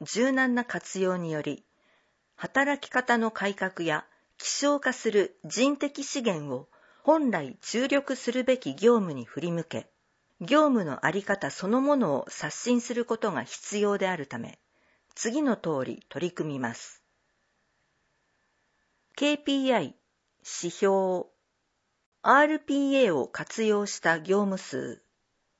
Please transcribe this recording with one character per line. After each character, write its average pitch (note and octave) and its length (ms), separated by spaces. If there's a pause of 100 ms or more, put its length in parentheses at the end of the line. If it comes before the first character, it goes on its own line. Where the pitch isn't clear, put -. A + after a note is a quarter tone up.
柔 A#3 300
軟 C4 220
な A#3+ 100
活 - 360
用 F#3 180
に E3+ 140
よ D3+ 100
り、 C#3+ 240 (680)
働 C#4 440
き - 120
方 B3+ 260
の A3+ 140
改 G3+ 240
革 F#3 260
や D#3+ 240 (320)
希 - 140
少 C#4+ 280
化 B3+ 140
す A3+ 180
る G3 320
人 C4 340
的 C#4+ 260
資 C#4 180
源 D3+ 320
を C#3 160 (320)
本 D4 300
来 C#3+ 300
注 B3 260
力 C#4 280
す - 160
る B3+ 120
べ B3+ 140
き B3+ 180
業 A3+ 200
務 F#3 180
に B2 120
振 - 160
り E3+ 100
向 E3 120
け、 - 260 (520)
業 D4 260
務 A#3 180
の C3+ 200
あ D3+ 60
り B3 120
方 G3 260
そ - 180
の A#3+ 140
も C#4+ 140
の F#3 200
を B2 140
刷 - 260
新 A#3+ 260
す B3 120
る A#3 120
こ A3+ 120
と A3 140
が B2+ 120
必 - 360
要 G3+ 180
で F#3+ 100
あ F#3 80
る D3 120
た B2+ 100
め、 - 220 (560)
次 A#3 260
の C4 140
通 C#3+ 300
り A#2+ 240
取 D#3 180
り E3 60
組 D3+ 220
み C3+ 40
ま A#2 140
す。 - 280 (2250)
ケ D4 180
ー C#4+ 80
ピ C#4 260
ー B3+ 80
ア G#3 40
イ、 C#3 160 (440)
指 - 320
標、 F#3+ 560 (920)
ア B3 180
ー D4 80
ル D4+ 120
ピ C#4 320
ー C4+ 140
エ F#3+ 60
ー D#3 40
を B2+ 140
活 - 340
用 G#3 220
し - 160
た E3 180
業 F#3 200
務 G3 180
数、 C3 440 (580)